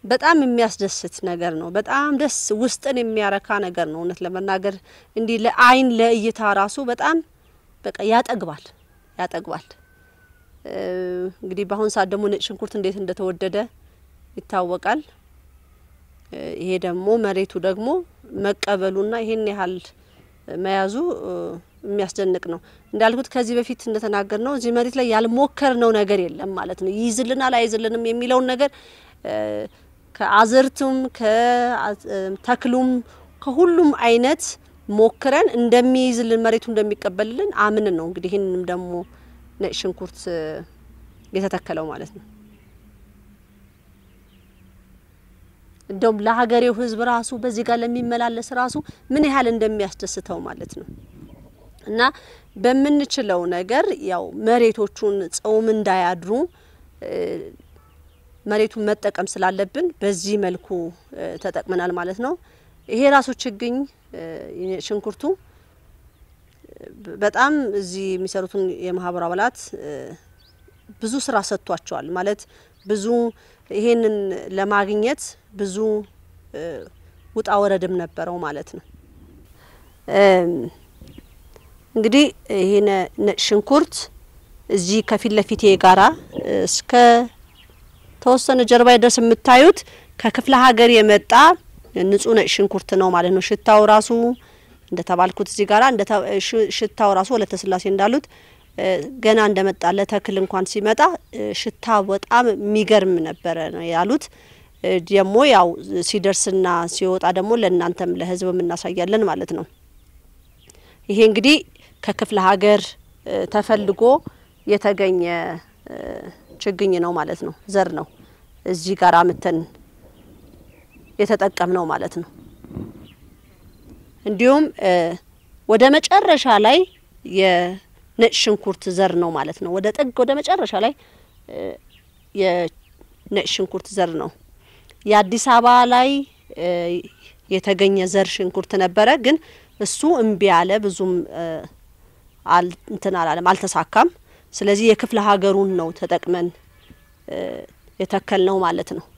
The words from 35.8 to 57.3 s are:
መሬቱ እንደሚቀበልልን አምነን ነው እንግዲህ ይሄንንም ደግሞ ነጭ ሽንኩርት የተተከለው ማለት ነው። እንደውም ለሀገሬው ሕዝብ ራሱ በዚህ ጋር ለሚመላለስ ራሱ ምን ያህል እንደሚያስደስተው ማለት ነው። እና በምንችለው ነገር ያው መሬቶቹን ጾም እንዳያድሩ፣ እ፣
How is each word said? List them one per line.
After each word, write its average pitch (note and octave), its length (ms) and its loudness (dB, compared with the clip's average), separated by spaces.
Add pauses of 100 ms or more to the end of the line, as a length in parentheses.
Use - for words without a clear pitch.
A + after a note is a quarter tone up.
መሬቱ A3+ 260 0
እንደሚቀበልልን G#3+ 920 -4
አምነን G#3+ 380 0
ነው E3 120 -4
እንግዲህ F3+ 220 -10
ይሄንንም F#3 360 -4
ደግሞ F3+ 280 -8 (640)
ነጭ - 160 -6
ሽንኩርት - 460 -10 (1120)
የተተከለው F3+ 540 -6
ማለት D#3 260 -14
ነው። - 120 -20 (3750)
እንደውም G#3+ 300 0
ለሀገሬው A#3 540 2
ሕዝብ A3 300 -6
ራሱ A#3 320 -2
በዚህ A3+ 280 -6
ጋር A#3 140 0
ለሚመላለስ A#3 760 -4
ራሱ B3 240 -4 (340)
ምን D4 140 2
ያህል C4+ 240 0
እንደሚያስደስተው G3+ 920 -6
ማለት - 340 -14
ነው። - 120 -16 (1000)
እና A3 160 -2 (540)
በምንችለው C4 920 0
ነገር F#3 380 -2 (180)
ያው F#3 200 -6 (180)
መሬቶቹን A3 720 0 (180)
ጾም A3 360 0
እንዳያድሩ፣ F#3 600 -2 (720)
እ፣ - 100 -12 (1300)